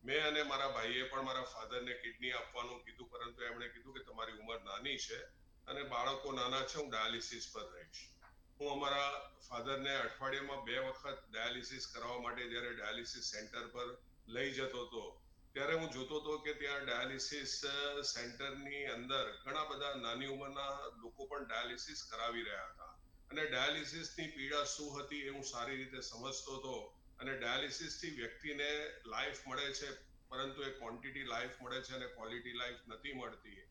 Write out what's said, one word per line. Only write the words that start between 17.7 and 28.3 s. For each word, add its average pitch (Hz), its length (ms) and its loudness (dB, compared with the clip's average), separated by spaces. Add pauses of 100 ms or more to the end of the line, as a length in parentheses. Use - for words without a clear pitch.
સેન્ટરની 139 840 0
અંદર 127 480 2 (120)
ઘણા 147 200 2
બધા 143 300 0
નાની 120 320 0
ઉંમરના 139 720 -2
લોકો - 300 -8
પણ - 200 -2
ડાયાલિસિસ 117 640 0
કરાવી 117 320 2
રહ્યા 101 220 -2
હતા - 340 -12 (320)
અને 151 200 2
ડાયાલિસિસની 151 760 2
પીડા 147 380 2
શું 143 360 -2
હતી 143 180 -4
એ 139 100 -2
હું 135 160 -4
સારી 127 320 -2
રીતે 131 240 -4
સમજતો 131 560 -4
હતો. 131 380 -4 (240)
અને 131 200 -2
ડાયાલિસિસથી 139 720 0
વ્યક્તિને 143 540 -2 (420)